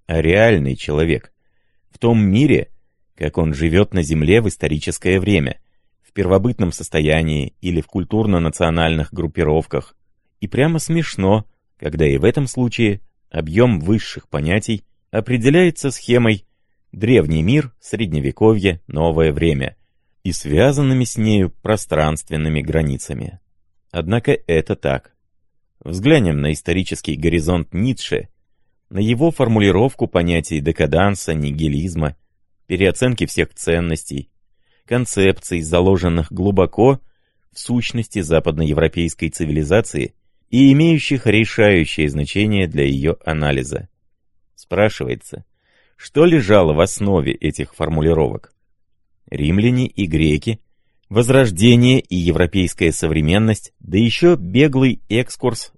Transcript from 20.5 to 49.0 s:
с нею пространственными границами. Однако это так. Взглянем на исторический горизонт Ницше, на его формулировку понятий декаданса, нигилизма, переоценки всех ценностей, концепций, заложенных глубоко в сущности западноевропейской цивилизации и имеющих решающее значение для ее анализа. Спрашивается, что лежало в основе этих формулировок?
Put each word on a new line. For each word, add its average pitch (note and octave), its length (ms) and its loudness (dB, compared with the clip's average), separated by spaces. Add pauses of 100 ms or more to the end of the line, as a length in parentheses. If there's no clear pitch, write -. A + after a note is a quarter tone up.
с - 140 -10
нею G#2+ 320 2
пространственными D#2 1120 -2
границами. D2 800 -6 (500)
Однако F2+ 420 -2 (140)
это E2 280 0
так. - 360 -4 (680)
Взглянем F#2+ 600 2
на D2 120 0
исторический E2+ 640 -4
горизонт E2 600 -2
Ницше, - 540 -4 (600)
на F#2+ 120 -6
его A#2+ 300 0
формулировку A2 760 2
понятий E2+ 540 0
декаданса, E2 760 0
нигилизма, D2+ 800 -4 (500)
переоценки F#2+ 600 -2
всех - 280 -4
ценностей, E2 760 -4 (560)
концепций, F#2+ 760 -2
заложенных E2+ 720 0
глубоко G2 680 2 (520)
в - 60 -20
сущности A#2 640 -4
западноевропейской D#2+ 1080 -2
цивилизации D2+ 840 -2 (340)
и C3+ 240 6
имеющих D3 540 2
решающее G2+ 800 2
значение F#2+ 580 -2
для C#2+ 200 -2
ее C#2 300 -2 (100)
анализа. D2 640 -4 (640)
Спрашивается, E2+ 920 -4 (520)
что - 280 0
лежало G#2 480 4
в D2+ 80 2
основе F#2 520 0
этих - 420 -6
формулировок? D#2 800 -2 (760)